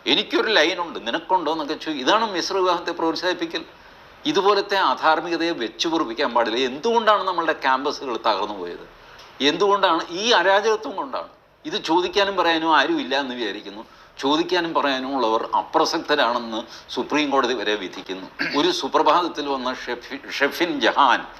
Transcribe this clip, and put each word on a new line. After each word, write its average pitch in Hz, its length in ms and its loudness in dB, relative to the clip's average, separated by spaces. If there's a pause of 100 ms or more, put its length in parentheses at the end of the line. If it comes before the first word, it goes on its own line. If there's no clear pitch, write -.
എനിക്കൊരു 202 400 0
ലൈനുണ്ട്, 170 600 0
നിനക്കുണ്ടോ?" 160 460 0
എന്നൊക്കെ 156 220 -4
ചോദിക്കും. 147 300 -6
ഇതാണ് 208 280 2
മിശ്ര 175 220 -4
വിവാഹത്തെ 175 360 0
പ്രോത്സാഹിപ്പിക്കൽ. 170 720 -4 (640)
ഇതുപോലത്തെ 196 500 2
അധാർമികതയെ 165 720 2
വെച്ചു 120 380 -4
പൊറുപ്പിക്കാൻ 131 460 -2
പാടില്ല. 117 240 2
എന്തുകൊണ്ടാണ് 202 640 2
നമ്മളുടെ 170 300 0
ക്യാമ്പസുകൾ 135 640 -2
തകർന്നു 101 420 -2
പോയത്? 87 420 -12 (400)
എന്തുകൊണ്ടാണ്? 170 680 2
ഈ 196 220 -2
അരാജകത്വം 202 680 2
കൊണ്ടാണ്. 147 320 -8 (360)
ഇത് - 200 -8
ചോദിക്കാനും 196 520 2
പറയാനും 165 400 2
ആരും 160 240 2
ഇല്ല 131 200 -2
എന്ന് 127 140 -4
വിചാരിക്കുന്നു. 104 520 -8 (320)
ചോദിക്കാനും 165 560 0
പറയാനും 135 420 0
ഉള്ളവർ 113 400 2
അപ്രസക്തരാണെന്ന് 123 1080 0 (280)
സുപ്രീം 143 400 0
കോടതി 131 240 2
വരെ 104 200 0
വിധിക്കുന്നു. 95 840 -6
ഒരു 170 140 2
സുപ്രഭാതത്തിൽ 151 760 0
വന്ന 127 260 -4
ഷെഫി-, 123 560 -10
ഷെഫിൻ 143 500 0
ജഹാൻ 113 460 4 (140)